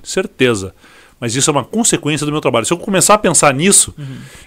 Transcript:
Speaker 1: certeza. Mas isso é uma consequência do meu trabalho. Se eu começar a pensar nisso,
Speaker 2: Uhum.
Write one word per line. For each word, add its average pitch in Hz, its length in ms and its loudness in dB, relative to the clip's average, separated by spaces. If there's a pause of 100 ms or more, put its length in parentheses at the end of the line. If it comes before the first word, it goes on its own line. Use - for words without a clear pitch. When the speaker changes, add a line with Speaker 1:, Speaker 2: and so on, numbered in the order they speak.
Speaker 1:
certeza. 120 720 -2 (440)
Mas 117 160 -6
isso 135 140 0
é 151 40 4
uma 139 120 0
consequência 156 640 -2
do 147 60 -4
meu 151 100 -4
trabalho. 120 240 0
Se - 80 0
eu - 20 -2
começar 185 380 2
a 214 40 6
pensar 156 360 2
nisso, 180 440 2
Speaker 2:
Uhum. 135 200 -14 (280)